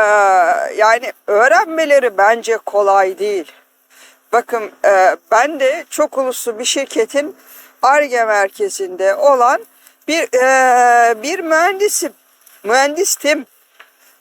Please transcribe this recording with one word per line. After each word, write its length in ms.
yani 380
öğrenmeleri 920
bence 400
kolay 600
değil. 340
Bakın, 400
e, 320
ben 300
de 300
çok 280
uluslu 400
bir 60
şirketin 720
AR-GE 420
merkezinde 920
olan 520
bir, 260
e, 880
bir 160
mühendisim, 760
mühendistim. 800